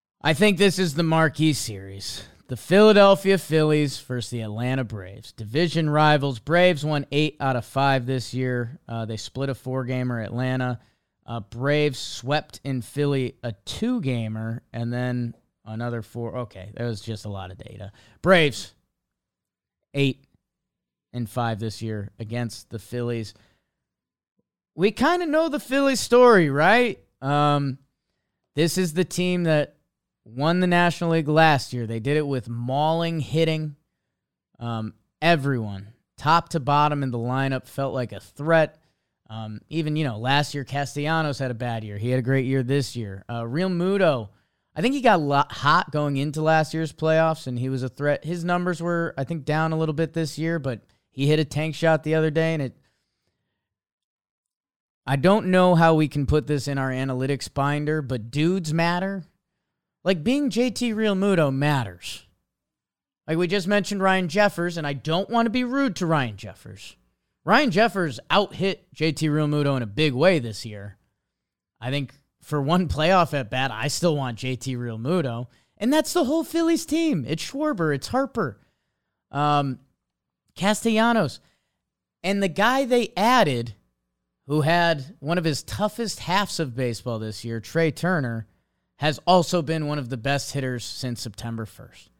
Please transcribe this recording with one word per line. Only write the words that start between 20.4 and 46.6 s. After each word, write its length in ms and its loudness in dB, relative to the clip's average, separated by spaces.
and 160 -6
five 300 -2
this 220 -8
year 280 -6
against 500 -8
the 100 -10
Phillies. 540 -6
We 160 2
kinda 340 2
know 220 2
the 120 -2
Phillies 400 2
story, 500 6
right? 500 4
Um, 560 2
this 220 0
is 160 0
the 120 0
team 380 -2
that 320 0
won 360 0
the 80 2
National 440 2
League 160 0
last 460 4
year. 140 -4
They 120 -6
did 160 -2
it 100 0
with 220 -4
mauling 720 -2
hitting. 560 -2
Um, 340 -6
everyone, 680 0
top 320 2
to 100 -2
bottom 440 2
in 80 -4
the 60 -4
lineup, 500 -2
felt 260 -6
like 200 -6
a 60 -12
threat. 580 0
Um, 400 -12
even, 260 -2
you 80 -2
know, 160 -4
last 340 0
year, 100 -6
Castellanos 760 -4
had 120 -4
a 40 -8
bad 280 -6
year. 140 -10
He 120 -4
had 100 2
a 40 -2
great 220 2
year 180 0
this 320 -2
year. 340 -10
Uh, 180 -6
Real 220 -2
Muto, 600 0
I 60 -6
think 120 2
he 80 -4
got 200 6
lo-, 280 2
hot 420 2
going 260 0
into 240 -2
last 320 2